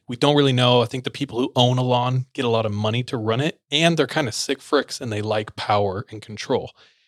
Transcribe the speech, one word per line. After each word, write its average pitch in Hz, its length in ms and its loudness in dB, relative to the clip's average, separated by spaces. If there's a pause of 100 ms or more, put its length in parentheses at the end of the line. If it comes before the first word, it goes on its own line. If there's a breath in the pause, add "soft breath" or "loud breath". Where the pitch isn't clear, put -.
we 127 80 -8
don't 147 200 2
really 139 180 4
know. 123 280 4
I 113 40 2
think 127 180 -6
the 127 80 -6
people 131 280 -6
who 131 160 -2
own 123 220 6
Elan 127 560 0
get 131 120 -4
a 120 40 0
lot 113 160 2
of 107 60 -4
money 107 320 -2
to 123 140 -8
run 110 240 -2
it, - 180 -4 (100)
and 165 280 2
they're 143 100 2
kinda 156 240 -2
sick - 280 -4
fricks, - 400 -2
and 120 120 -8
they 107 100 -4
like 107 340 -4
power 101 540 -2
and 107 120 -16
control. 113 500 -6 (360)